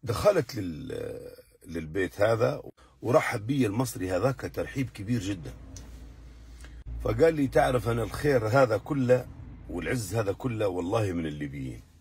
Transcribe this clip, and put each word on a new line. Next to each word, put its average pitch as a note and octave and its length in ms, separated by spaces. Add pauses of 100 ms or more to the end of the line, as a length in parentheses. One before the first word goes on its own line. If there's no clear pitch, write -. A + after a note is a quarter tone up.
دخلت E3+ 520
لل-، - 800 (300)
للبيت E2 560
هذا A#2 420 (380)
ورحب A#2+ 460
بي C3+ 180
المصري G2+ 460
هذاك G2+ 420
ترحيب A2+ 360
كبير G#2+ 320
جدًا. F2+ 320 (1500)
فقال C3+ 320
لي: C#3+ 140
"تعرف B2+ 420
أنا A#2 140
الخير A#2 440
هذا A#2 300
كله B2+ 500 (420)
والعز G2+ 460
هذا G2+ 160
كله A2 360
والله F#2+ 440
من E2+ 140
الليبيين." C#2 560 (200)